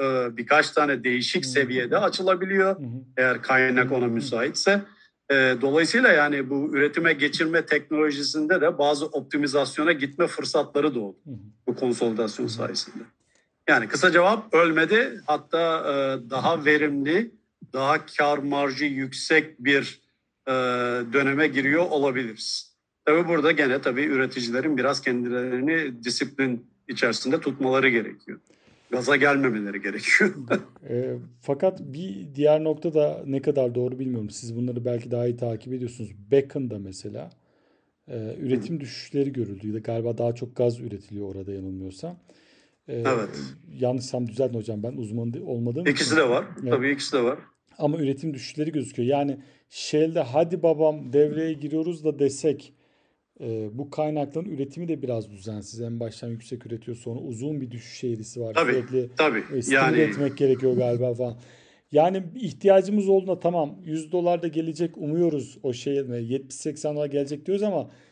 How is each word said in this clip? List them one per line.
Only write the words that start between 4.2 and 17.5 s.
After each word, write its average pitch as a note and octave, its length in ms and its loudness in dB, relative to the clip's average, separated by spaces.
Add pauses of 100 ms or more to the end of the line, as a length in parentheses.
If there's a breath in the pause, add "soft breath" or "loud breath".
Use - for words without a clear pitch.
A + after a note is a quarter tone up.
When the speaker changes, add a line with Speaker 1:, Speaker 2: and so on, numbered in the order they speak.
Speaker 1:
Ee, C3 300 6
dolayısıyla E3 520 4
yani C#3+ 380 2
bu C#3+ 260 -2
üretime D#3 360 2
geçirme D#3+ 540 0
teknolojisinde D3+ 920 0
de D3+ 180 2
bazı D3 280 2
optimizasyona D3 840 0
gitme C#3+ 340 -2
fırsatları D3 680 0
doğdu G2+ 300 -6
Speaker 2:
Hı D3 60 -14
hı. B2+ 40 -10 (320)
Speaker 1:
bu B2 80 -2
konsolidasyon A#2 720 -2
Speaker 2:
Hı A2+ 40 -6
hı. - 40 -6
Speaker 1:
sayesinde. - 500 -8 (640)
Yani A#2+ 200 2
kısa F3 240 2
cevap F#3 420 4
ölmedi. E3+ 720 4
Hatta, D#3+ 540 0
e, C3+ 500 -2
daha C#3+ 340 0
verimli, D3+ 680 2 (420)